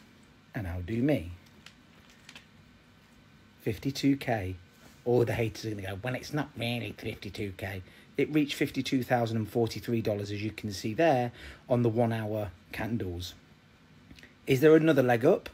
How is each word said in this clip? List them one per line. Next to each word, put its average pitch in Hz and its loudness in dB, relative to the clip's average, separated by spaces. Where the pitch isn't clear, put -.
and 101 -6
I'll 90 -6
do 113 -4
me. 123 0
Fifty-two 135 0
K. 101 -4
All 120 4
the 113 -2
haters 113 -4
are 110 -6
gonna 98 -8
go, 92 -10
"Well, 127 -4
it's - -10
not 147 -4
really 117 -4
fifty-two 107 -8
K." 98 -8
It 143 0
reached 151 2
fifty-two 135 -2
thousand 120 2
and 110 -2
forty-three 117 0
dollars, 104 -2
as 101 -6
you 107 -4
can 104 -8
see 107 -6
there, 127 2
on 123 2
the 120 4
one-hour 110 -2
candles. 101 -6
Is 135 4
there 156 10
another 156 6
leg 120 4
up? 196 4